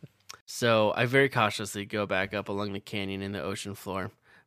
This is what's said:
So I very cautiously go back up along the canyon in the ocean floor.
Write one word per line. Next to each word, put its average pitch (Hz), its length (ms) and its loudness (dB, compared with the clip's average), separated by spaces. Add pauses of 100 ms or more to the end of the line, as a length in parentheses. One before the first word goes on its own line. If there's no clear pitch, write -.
(460)
So 110 500 4
I 120 100 2
very 135 240 6
cautiously 104 560 0
go 104 200 -2
back 98 280 0
up 101 160 -4
along 101 240 -4
the 98 60 -6
canyon 98 420 -6
in 98 100 -6
the 101 100 -6
ocean 98 320 -6
floor. 95 380 -6 (360)